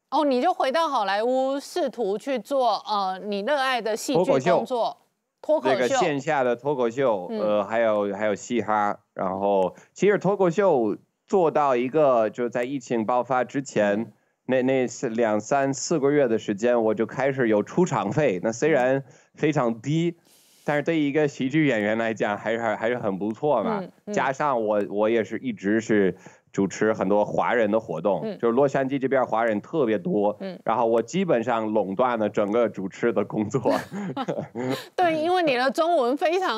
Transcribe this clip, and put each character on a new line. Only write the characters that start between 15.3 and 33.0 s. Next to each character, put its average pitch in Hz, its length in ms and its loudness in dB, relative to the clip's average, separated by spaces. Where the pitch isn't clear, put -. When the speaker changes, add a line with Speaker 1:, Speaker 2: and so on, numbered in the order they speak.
Speaker 2:
三 139 340 0
四 165 260 -2
个 139 120 2
月 143 160 4
的 113 100 0
时 107 160 -4
间， 117 300 2
我 110 100 2
就 110 120 -2
开 131 260 -2
始 131 160 0
有 104 160 2
出 175 220 0
场 107 260 -2
费。 113 320 0
那 113 80 0
虽 135 180 -2
然 135 340 2
非 151 200 0
常 120 260 0
低， 160 380 -2
Speaker 1:
嗯。 - 40 -20
Speaker 2:
但 147 100 0
是 147 80 -2
对 165 160 0
于 147 80 2
一 139 60 0
个 131 140 2
喜 131 220 -4
剧 156 180 2
演 117 120 2
员 107 180 2
来 113 160 0
讲， 104 240 -2
还 110 140 -4
是， 113 80 -2
还 110 300 -2
是 123 80 -2
很 107 200 -4
不 101 140 -2
错 123 320 0
嘛。 92 180 -2
Speaker 1:
嗯， - 100 -12
嗯。 104 60 -10
Speaker 2:
加 135 200 0
上 131 320 0
我， 104 240 2
我 107 200 0
也 113 140 2
是 104 140 -8
一 123 160 -6
直 101 260 0
是 101 380 2
主 98 160 0
持 110 240 0
很 104 160 -2
多 104 160 4
华 98 300 0
人 113 160 2
的 107 100 2
活 82 220 -6
动， 92 220 0
Speaker 1:
嗯。 220 160 -8
Speaker 2:
就 117 80 0
是 117 40 2
洛 139 160 4
杉 135 220 -2
矶 139 100 -2
这 131 80 -2
边 127 160 0
华 110 220 0
人 107 160 0
特 151 240 -2
别 110 100 2
多， 104 440 0
Speaker 1:
嗯。 190 240 -10
Speaker 2:
然 110 120 -2
后 117 120 0
我 117 120 2
基 151 240 -2
本 139 200 0
上 113 280 -2
垄 98 220 0
断 123 240 0
了 107 100 0
整 104 240 0
个 113 160 2
主 95 220 -6
持 117 240 -2